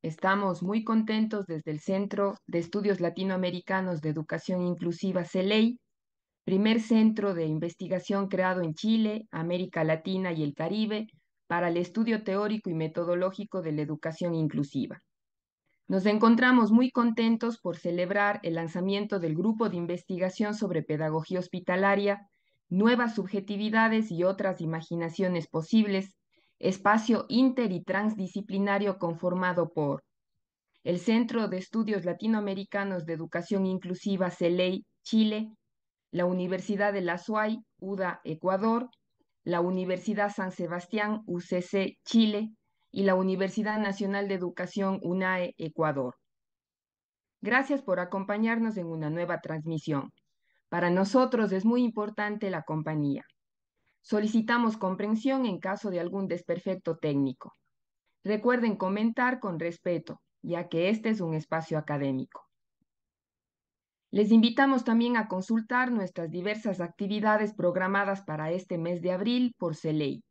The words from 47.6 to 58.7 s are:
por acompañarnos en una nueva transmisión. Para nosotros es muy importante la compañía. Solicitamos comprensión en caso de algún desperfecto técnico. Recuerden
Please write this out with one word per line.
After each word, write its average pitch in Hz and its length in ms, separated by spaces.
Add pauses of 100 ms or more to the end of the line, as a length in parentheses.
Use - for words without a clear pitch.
por 180 160
acompañarnos 208 800
en 170 100
una 156 240
nueva 170 300
transmisión. 156 680 (600)
Para 175 200
nosotros 220 640
es 190 140
muy 240 180
importante 214 640
la 165 140
compañía. 151 600 (760)
Solicitamos 220 800
comprensión 220 680
en 180 140
caso 196 300
de 175 100
algún 185 300
desperfecto 175 680
técnico. 139 560 (720)
Recuerden 214 540